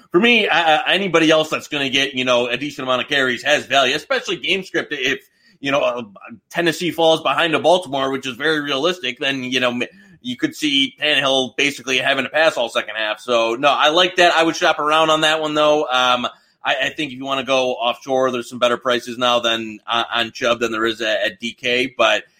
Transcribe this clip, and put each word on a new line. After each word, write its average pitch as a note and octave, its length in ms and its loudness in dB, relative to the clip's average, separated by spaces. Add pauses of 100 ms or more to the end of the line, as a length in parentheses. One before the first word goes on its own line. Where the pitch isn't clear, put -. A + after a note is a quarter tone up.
(100)
for F3 100 4
me, A3+ 260 4
uh, D#3 400 2
anybody E3 440 2
else D#3 200 2
that's C3 160 -6
gonna C#3 240 -4
get, C3+ 240 0
you B2+ 100 -2
know, B2 220 2
a A#2+ 100 -4
decent C#3+ 300 -8
amount B2+ 160 0
of - 60 -10
carries C3 340 0
has C#3 240 0
value, C3+ 300 2
especially G#3 400 -4
game E3 260 -4
script. D#3+ 300 -6
If, C3+ 360 -4 (320)
you C#3+ 120 -4
know, D3 80 2
uh, B2 220 -2 (480)
Tennessee E3+ 400 -2
falls D#3+ 320 4
behind D3+ 320 0
to C#3 40 2
Baltimore, C#3 520 0
which C3 160 -6
is B2+ 100 -8
very D3+ 240 0
realistic, C#3 580 -2
then, C3+ 260 -4
you B2+ 140 -2
know, B2 120 2
m-, B2 120 -2 (380)
you B2 160 -8
could - 180 -4
see C#3 460 0
Tannehill C3+ 560 0
basically C3 420 -2
having C3+ 260 0
to A2+ 60 -8
pass D#3 260 2
all A#2+ 120 0
second A2 280 -4
half. G#2+ 220 -4
So, A2+ 360 0
no, C#3 140 2
I C#3+ 200 4
like F3+ 280 2
that. F3 180 6
I D#3+ 80 4
would E3 140 0
shop E3 220 0
around D#3 320 2
on D#3 120 2
that D#3 180 2
one, D3+ 140 -4
though. D3+ 320 4
Um, B2 400 0 (360)
I, C#3+ 140 -2
I C3+ 140 -2
think D3 220 -8
if B2+ 60 -16
you C3+ 60 -12
wanna C3+ 200 -4
go B2+ 280 0
offshore, B2+ 580 -2
there's A#2+ 180 -6
some B2 120 -10
better A#2+ 160 2
prices A#2+ 420 -2
now A#2+ 220 2
than, A2+ 460 -4
uh, A#2 260 -2
on A#2 180 -2
Chubb A#2+ 300 0
than A#2 100 -2
there A2 140 -2
is A2+ 160 -2
at, G#2+ 220 0
at G#2+ 180 -4
D A#2 140 -8
K. B2+ 420 -2
But, G#2+ 280 2 (160)